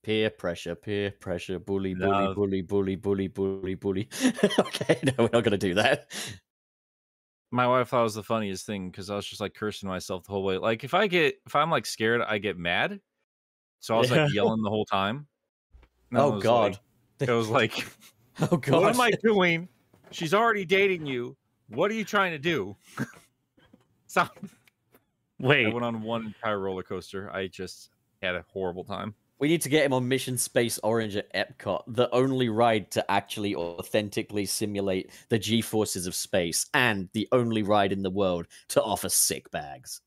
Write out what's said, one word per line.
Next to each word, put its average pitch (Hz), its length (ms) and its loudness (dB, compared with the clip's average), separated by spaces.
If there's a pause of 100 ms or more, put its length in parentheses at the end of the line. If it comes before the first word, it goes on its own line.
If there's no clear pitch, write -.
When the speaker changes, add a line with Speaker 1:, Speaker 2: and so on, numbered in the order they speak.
Speaker 1:
Peer 107 260 0
pressure, 85 460 -6
peer 101 360 -4
pressure, 90 480 -8
bully, 98 340 -4
bully, 92 160 0 (180)
Speaker 2:
No. 95 60 -2
Speaker 1:
bully, 98 280 0
bully, 98 340 0
bully, 98 320 -2
bully, 95 480 -4
bully. 98 320 -4 (260)
<laughs> - 260 0
Okay, - 440 0
no, 131 140 4
we're 113 160 4
not 117 100 4
gonna 104 140 2
do 92 160 0
that. 123 360 2 (1400)
Speaker 2:
My 123 160 2
wife 123 220 4
thought 123 120 2
it - 20 6
was 110 120 0
the 107 80 -8
funniest 104 420 -2
thing, 95 260 -6
'cause 95 180 -12
I 104 60 -4
was 101 100 -4
just, - 160 -10
like, 98 140 -6
cursing 101 340 -6
myself 92 340 -6
the - 80 -14
whole 98 120 -2
way. 95 140 0
Like, 110 280 0
if 123 80 -4
I 202 140 4
get, 170 380 2
if - 100 -10
I'm, 156 160 2
like, 135 140 0
scared, 113 360 0
I 107 160 0
get 95 200 -2
mad. 107 440 -2 (800)
So 113 160 -2
I 117 40 6
was, 123 120 4
like, 139 80 4
Speaker 3:
Yeah. 151 100 4
<laughs> - 40 -2
Speaker 2:
yelling 110 280 2
the 104 80 -2
whole 107 160 0
time. 107 420 -2 (840)
And 120 80 2
I - 40 6
Speaker 1:
Oh, 143 80 4
Speaker 2:
was 98 120 -4
Speaker 1:
God. 110 360 4 (400)
Speaker 2:
like, 135 100 -2
it 120 40 2
was 117 160 0
like, 113 380 0 (520)
Speaker 1:
<laughs> - 120 2
Oh, 175 60 4
God. 139 260 2
Speaker 2:
"What 214 120 4
am 254 60 4
I 240 100 4 (120)
doing? 180 440 4 (440)
She's 165 220 -2
already 214 300 4
dating 190 440 2
you. 127 280 -4 (320)
What 165 240 0
are 220 40 -2
you 220 100 -2
trying 196 260 0
to 156 80 -8
do?" 131 380 -2 (200)
<laughs> - 80 -4 (1040)
So - 200 0 (1120)
Speaker 3:
Wait. 131 280 4
Speaker 2:
I - 60 4
went 120 120 -2
on 113 160 -4
one 113 240 -6
entire 107 340 -4
roller 95 240 -4
coaster. 95 480 -10
I 95 160 -4
just - 440 -14 (320)
had 92 120 -2
a 85 120 -8
horrible 92 360 -6
time. 101 300 -8 (240)
Speaker 1:
We 143 100 -2
need 165 140 2
to 135 80 -6
get 147 160 4
him 135 80 2
on 127 140 2
Mission 127 300 -2
Space - 460 0
Orange 110 320 0
at - 180 -6
Epcot, - 540 -4
the 123 260 0
only 127 360 2
ride 110 420 2
to - 200 -2
actually 101 440 -2
authentically 104 920 -2
simulate 98 640 -2 (180)
the 117 100 2
G-forces 104 680 0
of 87 80 -8
space 85 580 -2
and 110 400 2
the 107 180 -2
only 117 320 2
ride 101 300 4
in 98 80 -4
the 95 80 -2
world 92 380 -2 (220)
to - 140 2
offer 101 260 -2
sick - 420 -2
bags. 71 560 -12